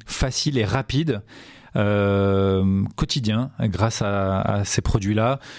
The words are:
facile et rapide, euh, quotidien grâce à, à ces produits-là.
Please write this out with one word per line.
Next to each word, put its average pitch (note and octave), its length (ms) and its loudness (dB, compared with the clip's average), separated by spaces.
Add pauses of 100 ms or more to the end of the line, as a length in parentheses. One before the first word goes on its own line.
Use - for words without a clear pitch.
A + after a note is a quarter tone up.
facile C#3 520 -2
et A2+ 60 2
rapide, B2+ 580 -2 (560)
euh, G2 1080 2 (140)
quotidien A#2+ 540 0 (100)
grâce A2 400 0
à, G2 400 0
à G2+ 240 0
ces - 160 -2
produits-là. A2 580 0 (200)